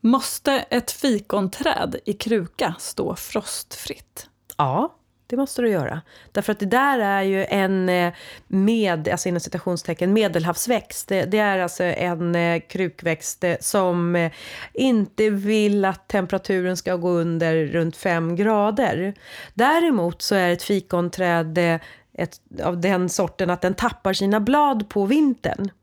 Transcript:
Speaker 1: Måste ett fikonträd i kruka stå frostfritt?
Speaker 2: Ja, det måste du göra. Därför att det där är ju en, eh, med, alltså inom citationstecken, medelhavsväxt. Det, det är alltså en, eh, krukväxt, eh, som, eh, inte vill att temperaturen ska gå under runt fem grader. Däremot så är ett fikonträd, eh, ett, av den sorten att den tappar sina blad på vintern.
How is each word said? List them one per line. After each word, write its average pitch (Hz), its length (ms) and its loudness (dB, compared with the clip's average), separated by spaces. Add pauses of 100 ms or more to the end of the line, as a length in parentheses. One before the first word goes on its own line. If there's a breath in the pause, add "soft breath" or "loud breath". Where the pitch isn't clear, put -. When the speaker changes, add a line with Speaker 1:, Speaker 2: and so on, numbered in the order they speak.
Speaker 1:
Måste 240 500 2 (180)
ett - 220 -2
fikonträd 208 1040 -2 (100)
i 208 80 -2
kruka 208 680 -2
stå - 360 -6
frostfritt? - 1120 -10 (280)
Speaker 2:
Ja, 156 380 0 (320)
det 240 100 -4
måste 269 240 -2
du 240 80 2
göra. 165 320 -2 (300 loud breath)
Därför 202 200 -2
att 208 80 -2
det 208 60 -2
där 254 340 2
är 196 220 0
ju 196 240 0
en, 190 440 0
eh, 175 240 2 (340 loud breath)
med, 190 600 2
alltså - 220 -2
inom 175 100 0
citationstecken, 175 760 -2
medelhavsväxt. 190 920 0
Det, 190 180 0
det 190 120 0
är 202 220 2
alltså 180 240 -2
en, 175 520 0
eh, 170 340 2
krukväxt, 170 760 -4
eh, 175 160 0
som, 175 560 0
eh, 170 160 2 (420 loud breath)
inte 220 560 2
vill 208 560 2
att - 220 -4
temperaturen 185 680 0
ska 185 180 -2
gå 175 140 -2
under 165 560 2
runt 165 320 -2
fem 170 380 0
grader. 202 800 0 (400 loud breath)
Däremot 254 680 2
så - 140 0
är 180 180 4
ett 175 100 -4
fikonträd, 175 960 0
eh, 170 220 4 (340 loud breath)
ett, - 280 -6 (220)
av 175 180 -2
den 180 280 2
sorten 180 400 -2
att 180 120 -2
den 185 120 0
tappar 196 400 -2
sina 196 260 2
blad 254 500 2
på 202 160 0
vintern. 233 680 0 (120)